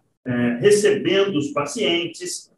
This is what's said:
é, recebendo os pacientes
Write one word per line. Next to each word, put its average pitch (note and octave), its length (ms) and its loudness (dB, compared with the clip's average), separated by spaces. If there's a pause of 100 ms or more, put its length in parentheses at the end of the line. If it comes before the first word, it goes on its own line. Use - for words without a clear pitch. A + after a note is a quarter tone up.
(260)
é, A#2+ 340 -2
recebendo G3 800 2
os - 100 -2
pacientes E3+ 1080 -6